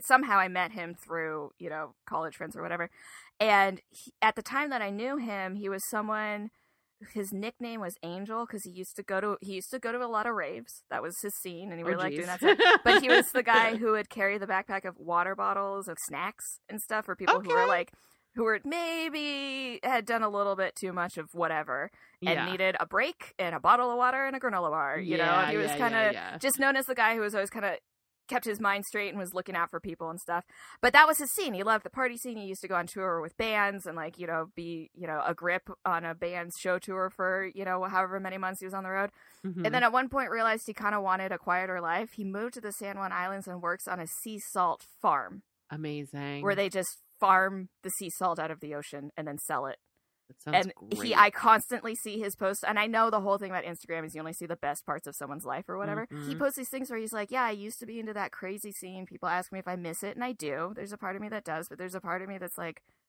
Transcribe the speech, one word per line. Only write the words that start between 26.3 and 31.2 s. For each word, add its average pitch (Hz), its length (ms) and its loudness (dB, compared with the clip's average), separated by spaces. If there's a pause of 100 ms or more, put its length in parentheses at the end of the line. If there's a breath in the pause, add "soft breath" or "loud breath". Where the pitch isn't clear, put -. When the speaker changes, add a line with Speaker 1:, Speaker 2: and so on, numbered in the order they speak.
Speaker 1:
just 262 220 2
known 277 160 4
as 269 100 0
the 254 100 -2
guy 226 200 4
who 226 60 0
was 208 120 -2
always 202 160 0
kinda 202 300 -2 (480)
kept - 180 -2
his 214 160 -2
mind 202 240 2
straight 202 240 -2
and 196 80 -6
was 185 160 -6
looking 180 220 -4
out 170 160 0
for 170 80 -6
people 165 320 -8
and 170 100 -10
stuff. 175 240 -2 (360 loud breath)
But 247 120 6
that 302 140 12
was 311 100 4
his 285 160 -2